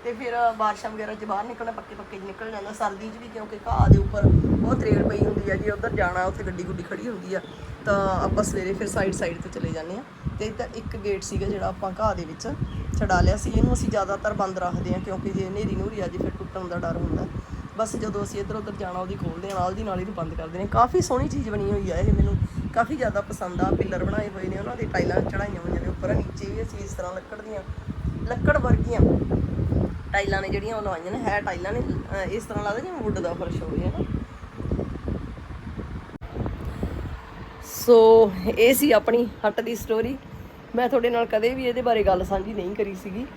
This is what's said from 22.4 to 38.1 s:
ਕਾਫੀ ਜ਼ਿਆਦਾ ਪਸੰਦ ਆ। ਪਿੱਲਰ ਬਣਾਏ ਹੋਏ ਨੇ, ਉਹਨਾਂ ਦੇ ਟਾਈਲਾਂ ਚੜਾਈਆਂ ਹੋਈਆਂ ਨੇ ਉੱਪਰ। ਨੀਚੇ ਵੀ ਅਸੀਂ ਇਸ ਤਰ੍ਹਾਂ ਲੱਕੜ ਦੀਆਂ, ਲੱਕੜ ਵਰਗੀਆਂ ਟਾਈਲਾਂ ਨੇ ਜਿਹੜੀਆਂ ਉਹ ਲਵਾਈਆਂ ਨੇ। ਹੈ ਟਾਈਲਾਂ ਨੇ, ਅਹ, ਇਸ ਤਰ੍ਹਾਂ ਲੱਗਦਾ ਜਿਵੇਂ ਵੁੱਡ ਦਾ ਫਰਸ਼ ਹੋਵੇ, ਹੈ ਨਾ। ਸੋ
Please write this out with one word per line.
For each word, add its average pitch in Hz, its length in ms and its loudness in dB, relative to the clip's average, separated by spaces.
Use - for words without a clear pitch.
ਕਾਫੀ 233 200 2
ਜ਼ਿਆਦਾ 214 260 0
ਪਸੰਦ 185 400 -4
ਆ। 185 160 4
ਪਿੱਲਰ 185 260 0
ਬਣਾਏ 196 260 0
ਹੋਏ 190 140 -10
ਨੇ, 190 160 -4
ਉਹਨਾਂ - 160 -6
ਦੇ - 180 -4
ਟਾਈਲਾਂ 180 280 2
ਚੜਾਈਆਂ 190 460 -2
ਹੋਈਆਂ - 140 -2
ਨੇ - 60 -4
ਉੱਪਰ। 190 260 -2
ਨੀਚੇ - 380 -2
ਵੀ - 100 -4
ਅਸੀਂ - 180 -8
ਇਸ 196 140 -8
ਤਰ੍ਹਾਂ 180 200 -6
ਲੱਕੜ 214 280 -12
ਦੀਆਂ, 208 200 -8
ਲੱਕੜ 294 300 4
ਵਰਗੀਆਂ 247 420 4
ਟਾਈਲਾਂ 196 280 0
ਨੇ 196 80 -6
ਜਿਹੜੀਆਂ 202 260 -2
ਉਹ 214 60 -4
ਲਵਾਈਆਂ 185 300 -4
ਨੇ। 226 60 -4
ਹੈ 208 240 0
ਟਾਈਲਾਂ 190 320 -4
ਨੇ, 226 60 -2
ਅਹ, 196 520 -2
ਇਸ 220 120 -4
ਤਰ੍ਹਾਂ 208 220 -4
ਲੱਗਦਾ 208 140 -2
ਜਿਵੇਂ 339 200 -8
ਵੁੱਡ 208 200 -2
ਦਾ 170 140 -2
ਫਰਸ਼ - 280 -4
ਹੋਵੇ, - 180 -2
ਹੈ - 200 0
ਨਾ। - 60 0
ਸੋ 226 460 12